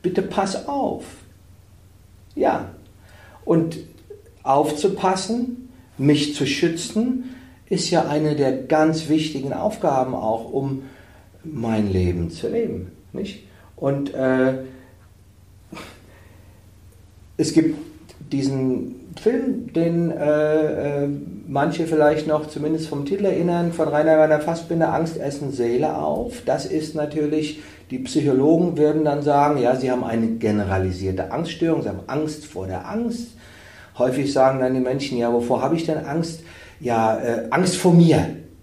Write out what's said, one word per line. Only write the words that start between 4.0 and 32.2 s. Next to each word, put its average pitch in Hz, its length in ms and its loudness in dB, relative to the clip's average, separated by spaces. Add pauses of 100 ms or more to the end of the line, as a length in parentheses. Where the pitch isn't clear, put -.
aufzupassen, 190 1300 0 (280)
mich 147 380 4
zu 143 100 -2
schützen, 214 920 -2 (340)
ist - 200 -2
ja 160 180 2
eine 151 260 0
der 135 300 0
ganz 160 440 2
wichtigen 143 440 0
Aufgaben 135 600 0
auch, 113 380 -4
um 135 300 -4 (640)
mein 113 480 -2
Leben 87 380 0
zu - 180 -6
leben, 185 420 -4 (220)
nicht? - 340 -10 (300)
Und, 139 380 -2
äh, 131 440 2 (2750)
es 156 160 -2
gibt - 420 2 (400)
diesen 135 720 -2 (160)
Film, 262 520 0
den, 170 380 2
äh, 151 960 0
äh, 143 40 0 (380)
manche 156 400 0
vielleicht 151 400 4
noch 151 220 0
zumindest 156 400 -4
vom 143 160 -6
Titel 196 220 -2
erinnern, 175 460 0
von 156 160 0
Rainer 156 300 4
Werner 156 220 6
Fassbinder, 165 520 0
Angst 160 260 -2
essen 139 340 -6
Seele 120 440 0
auf. 113 480 -4
Das 139 220 0
ist 156 280 -4
natürlich, 151 680 -2 (300)
die 127 100 -6
Psychologen 147 760 2
würden 151 280 4
dann 147 180 0
sagen, 143 380 4
ja, 131 160 4
sie 131 140 -2
haben 123 140 -2
eine 113 220 0
generalisierte 95 1040 0
Angststörung, 160 520 -2
sie 107 80 -4
haben 92 160 -8
Angst 151 400 -6